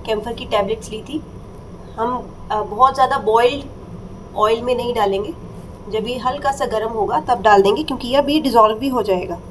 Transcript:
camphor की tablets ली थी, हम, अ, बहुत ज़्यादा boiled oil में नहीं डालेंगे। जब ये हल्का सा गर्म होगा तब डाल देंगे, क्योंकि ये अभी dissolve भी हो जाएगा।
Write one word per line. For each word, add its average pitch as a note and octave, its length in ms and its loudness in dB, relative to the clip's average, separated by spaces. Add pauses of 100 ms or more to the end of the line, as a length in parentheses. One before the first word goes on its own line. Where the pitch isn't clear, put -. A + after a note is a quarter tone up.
camphor A3 260 -2
की B3 140 -10
tablets G#3+ 440 -2
ली G#3+ 120 -8
थी, D4+ 180 -8 (760)
हम, A#3+ 180 0 (360)
अ, G#3+ 120 0
बहुत A#3+ 320 4
ज़्यादा C4 260 2
boiled - 1160 0
oil A3+ 260 2
में B3 120 0
नहीं A#3+ 200 -2
डालेंगे। G#3 380 0 (580)
जब G#3+ 180 -4
ये B3 100 -4
हल्का C#4 340 -2
सा B3+ 160 -2
गर्म A3 220 -2
होगा A3 300 0
तब A3+ 220 0
डाल G3+ 200 8
देंगे, G#3+ 200 4
क्योंकि B3 260 -6
ये B3+ 80 2
अभी C#4+ 240 4
dissolve A3+ 380 6
भी C#4 100 -4
हो B3 140 0
जाएगा। F#3 360 -2 (120)